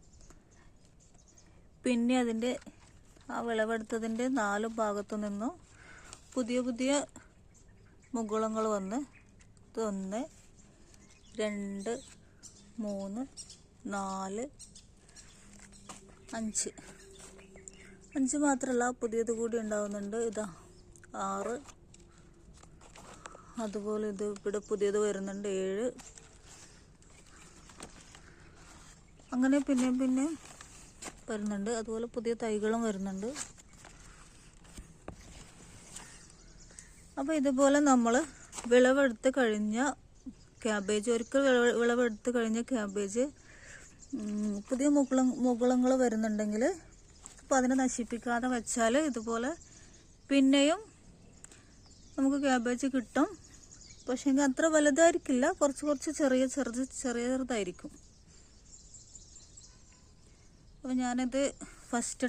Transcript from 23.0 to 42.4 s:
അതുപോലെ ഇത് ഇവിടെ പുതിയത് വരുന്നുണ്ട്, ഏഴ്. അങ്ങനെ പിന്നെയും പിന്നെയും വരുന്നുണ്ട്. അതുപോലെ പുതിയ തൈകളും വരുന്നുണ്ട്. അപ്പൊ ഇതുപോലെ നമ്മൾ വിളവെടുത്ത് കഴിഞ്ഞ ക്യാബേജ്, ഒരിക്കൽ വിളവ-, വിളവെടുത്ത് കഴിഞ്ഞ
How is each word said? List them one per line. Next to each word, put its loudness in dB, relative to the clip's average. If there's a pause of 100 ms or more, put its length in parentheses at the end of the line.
അതുപോലെ -4
ഇത് -4
ഇവിടെ -4 (100)
പുതിയത് 0
വരുന്നുണ്ട്, -4 (160)
ഏഴ്. -2 (3500)
അങ്ങനെ 4 (120)
പിന്നെയും 2
പിന്നെയും 2 (960)
വരുന്നുണ്ട്. -4
അതുപോലെ -6 (100)
പുതിയ -2 (100)
തൈകളും 0
വരുന്നുണ്ട്. -4 (4000)
അപ്പൊ 0
ഇതുപോലെ 6 (120)
നമ്മൾ 6 (580)
വിളവെടുത്ത് 6
കഴിഞ്ഞ 2 (840)
ക്യാബേജ്, 0
ഒരിക്കൽ 0
വിളവ-, 4
വിളവെടുത്ത് 0
കഴിഞ്ഞ 0 (100)